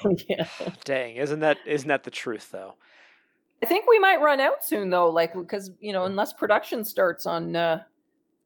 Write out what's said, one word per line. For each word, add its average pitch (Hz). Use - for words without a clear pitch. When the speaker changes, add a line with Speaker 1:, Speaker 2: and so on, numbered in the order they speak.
Speaker 1:
<laughs> 196
Yeah. 165
Speaker 2:
Dang, 127
isn't 147
that, 151
isn't 147
that 139
the 123
truth, -
though? 95
Speaker 1:
I 226
think 392
we 453
might 381
run 285
out 403
soon, 196
though, 175
like, 165
'cause, 196
you 208
know, 185
unless 196
production 214
starts 185
on, 170
uh, 165